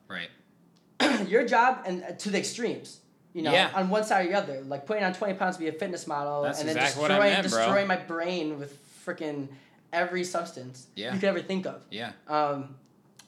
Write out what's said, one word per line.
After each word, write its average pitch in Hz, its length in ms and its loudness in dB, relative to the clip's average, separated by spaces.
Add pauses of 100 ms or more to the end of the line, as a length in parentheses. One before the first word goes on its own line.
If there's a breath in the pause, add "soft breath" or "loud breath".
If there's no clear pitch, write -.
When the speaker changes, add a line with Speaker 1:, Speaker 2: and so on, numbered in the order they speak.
Speaker 1:
Right. 87 220 -8 (680)
Speaker 2:
<clears throat> 240 300 2
Your 233 160 4
job, 240 400 4
and, 180 180 -6
uh, 165 100 -8
to 202 160 -6
the 196 80 0
extremes, 170 600 -6 (340)
you 170 80 -6
know, 156 120 2
Speaker 1:
Yeah. 180 200 6
Speaker 2:
on 190 160 2
one 208 140 2
side 196 220 2
or 170 40 -2
the 196 80 2
other, 143 240 -2
like, 139 240 -8
putting 214 180 -2
on 185 100 2
twenty 196 220 -2
pounds 185 200 0
to 165 60 -10
be 160 80 -4
a - 20 -2
fitness 175 360 -6
model 147 340 -2
Speaker 1:
That's 143 180 -2
Speaker 2:
and 151 80 -2
then 156 80 0
Speaker 1:
exactly 139 260 2
what 151 100 4
I 147 60 6
Speaker 2:
destroying, 175 240 6
Speaker 1:
meant, 190 80 0
bro. - 100 4
Speaker 2:
destroying 196 280 4
my 185 80 4
brain 165 640 -4
with 143 180 -12 (280)
frickin' 147 420 -6 (460 loud breath)
every 175 320 0
substance 135 680 -6
Speaker 1:
Yeah. 110 180 -4
Speaker 2:
you 190 60 0
could 196 100 2
ever 175 120 2
think 190 240 -2
of. 131 240 -8
Speaker 1:
Yeah. 110 220 -8 (160)
Speaker 2:
Um, 143 480 0 (520)